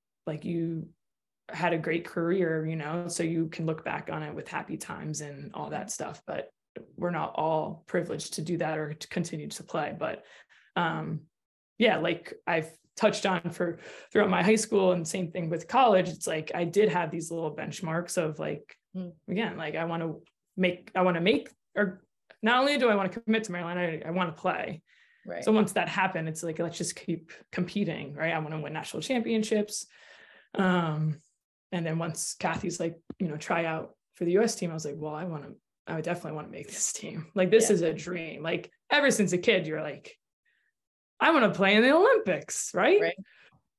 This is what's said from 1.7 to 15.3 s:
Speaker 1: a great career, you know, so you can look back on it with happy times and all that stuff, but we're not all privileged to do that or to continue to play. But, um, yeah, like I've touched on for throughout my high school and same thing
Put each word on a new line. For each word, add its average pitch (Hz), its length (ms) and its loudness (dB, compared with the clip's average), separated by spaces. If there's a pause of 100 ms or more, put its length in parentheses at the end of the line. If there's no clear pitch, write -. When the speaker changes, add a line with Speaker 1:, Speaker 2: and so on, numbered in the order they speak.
Speaker 1:
a 165 40 2
great 165 280 -2
career, 165 600 0
you 160 100 -4
know, 160 320 -4
so 170 160 -4
you 165 240 0
can 165 180 -6
look 160 180 -2
back - 280 -6
on 156 120 -6
it 151 100 -10
with - 140 -12
happy 160 300 -6
times 156 440 -8
and 143 320 -12
all - 180 -8
that - 200 -8
stuff, - 340 -8
but - 240 -8 (460)
we're 175 160 -2
not 156 240 -4
all 156 520 -2
privileged 160 480 -4
to 165 60 -6
do 165 160 -2
that 160 200 -2
or 151 160 -6
to - 160 -12
continue 156 400 -4
to - 140 -12
play. 147 340 -4
But, - 260 -6 (520)
um, 160 460 -2 (560)
yeah, 214 200 4
like 170 360 -2 (140)
I've 165 240 0 (240)
touched 214 300 2
on 175 260 2
for 175 280 -4 (320)
throughout 202 180 4
my 180 120 4
high 208 140 6
school 196 380 4
and 170 140 -2
same 180 220 -4
thing 165 200 -4